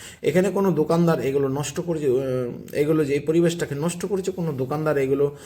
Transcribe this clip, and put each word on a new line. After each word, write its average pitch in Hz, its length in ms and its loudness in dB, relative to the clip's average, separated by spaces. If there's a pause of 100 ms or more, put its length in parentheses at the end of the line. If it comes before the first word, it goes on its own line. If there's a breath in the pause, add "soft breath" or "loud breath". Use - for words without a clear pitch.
(220 loud breath)
এখানে 185 280 2
কোনো 190 200 2
দোকানদার 165 500 2
এগুলো 135 280 0
নষ্ট 139 320 -4
করেছে, 165 260 -4
আহ, 127 680 -2
এগুলো 151 300 2
যে 139 100 0
এই 147 60 0
পরিবেশটাকে 160 540 0
নষ্ট 170 320 -4
করেছে, 190 240 -2
কোনো 170 220 -4
দোকানদার 147 460 -2
এগুলো 139 480 2